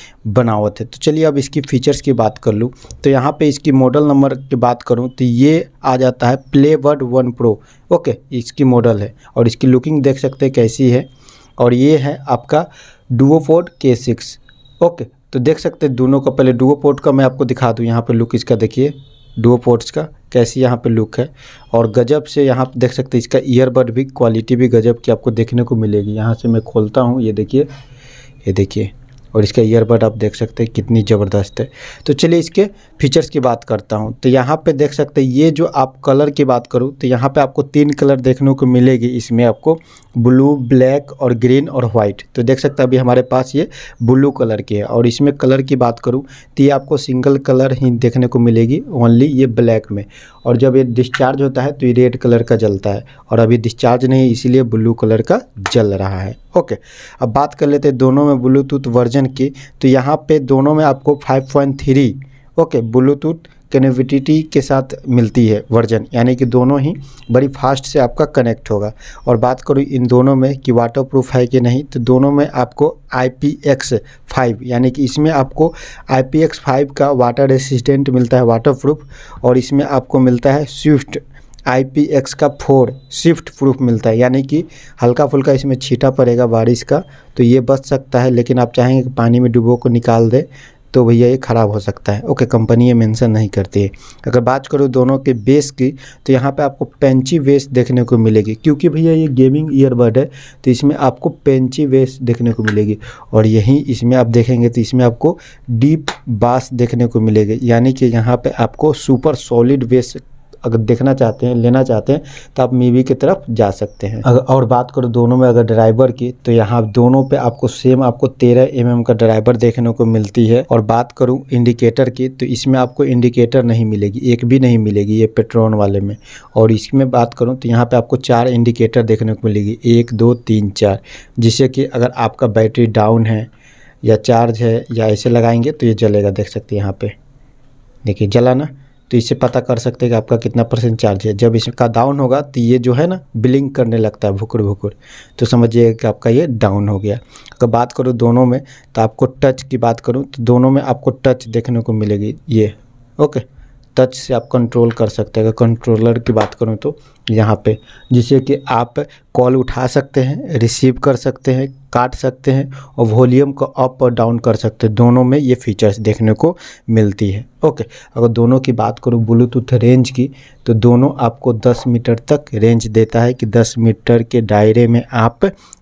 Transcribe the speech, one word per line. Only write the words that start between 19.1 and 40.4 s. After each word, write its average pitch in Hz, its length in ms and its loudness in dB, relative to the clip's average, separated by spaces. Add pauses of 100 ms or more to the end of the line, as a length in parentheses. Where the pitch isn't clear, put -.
Duopods 120 540 0
का 151 120 -6 (300)
कैसी 123 280 0
यहाँ 123 160 2
पे 120 140 -4
लुक 110 280 -2
है। 123 100 -4 (440)
और 117 200 2
गजब 127 320 2
से 147 200 -2
यहाँ 127 220 0
पे 127 140 -12
देख 123 120 0
सकते - 240 -6
हैं 120 40 2
इसका - 240 -2
ईयरबड 127 460 2
भी, 123 160 -4
क्वालिटी 117 500 -2
भी 127 140 2
गजब 113 300 2
की - 120 -2
आपको 113 200 -2
देखने 117 300 -2
को 120 140 -2
मिलेगी। 104 380 -2
यहाँ 110 200 -2
से - 140 -4
मैं 113 160 0
खोलता 107 360 -2
हूँ, 123 220 -2
ये 110 100 -2
देखिए, 107 300 -2 (800)
ये 98 100 -4
देखिए, 101 400 -4 (420)
और 110 100 2
इसका 117 180 0
ईयरबड 113 420 2
आप 110 140 -2
देख 104 160 -4
सकते - 280 -6
हैं 113 100 -4
कितनी 110 300 0
ज़बरदस्त 101 580 -2
है। 113 80 -6 (380)
तो 147 60 2
चलिए 165 260 2
इसके 185 300 0 (320)
फीचर्स 147 280 0
की 147 120 -4
बात 120 240 -2
करता 110 320 -6
हूँ। 107 180 -6
तो - 140 -2
यहाँ 131 300 2
पे 156 160 0
देख 143 180 -2
सकते 143 280 -2
हैं 135 100 0
ये 147 220 2
जो 143 140 -2
आप - 380 -4
कलर 143 260 2
की 143 140 -2
बात 123 220 0
करूँ 131 280 -4
तो 131 120 -8
यहाँ 123 240 0
पे 143 100 0
आपको 135 240 -2
तीन 147 280 0
कलर 139 300 0
देखने 131 320 2
को 135 120 0
मिलेगी 123 420 2
इसमें, 120 360 -2
आपको 156 340 0 (360)
ब्लू, 127 440 4